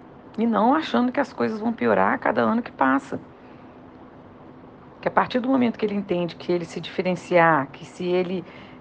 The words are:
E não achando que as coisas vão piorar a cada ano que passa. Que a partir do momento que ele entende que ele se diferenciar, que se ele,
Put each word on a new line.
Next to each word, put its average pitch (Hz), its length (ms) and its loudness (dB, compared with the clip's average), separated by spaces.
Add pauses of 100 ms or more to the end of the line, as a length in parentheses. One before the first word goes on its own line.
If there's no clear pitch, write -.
(380)
E 220 100 0
não 226 260 4
achando 254 380 0
que 262 80 -2
as - 140 -2
coisas 226 260 -2
vão 226 140 -4
piorar 214 400 2
a 139 40 0
cada - 240 0
ano 110 200 2
que - 100 -10
passa. 135 480 0 (1800)
Que - 80 -2
a - 20 -2
partir 196 300 0
do 254 80 -2
momento 247 280 2
que - 80 -2
ele 202 100 -2
entende 175 420 -2
que - 160 -4
ele 175 100 -2
se 165 160 -12
diferenciar, 170 880 2
que - 180 -20
se - 200 -10
ele, 180 400 -2 (360)